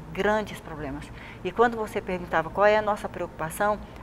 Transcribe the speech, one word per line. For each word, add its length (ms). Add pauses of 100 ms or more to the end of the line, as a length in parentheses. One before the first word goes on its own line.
(140)
grandes 460
problemas. 520 (320)
E 80
quando 240
você 240
perguntava 500
qual 180
é 100
a 40
nossa 280
preocupação, 720 (240)